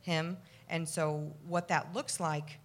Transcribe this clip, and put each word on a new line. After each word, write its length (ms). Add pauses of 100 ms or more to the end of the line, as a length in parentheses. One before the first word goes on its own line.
him. 340 (320)
And 200
so 440 (160)
what 220
that 240
looks 260
like 460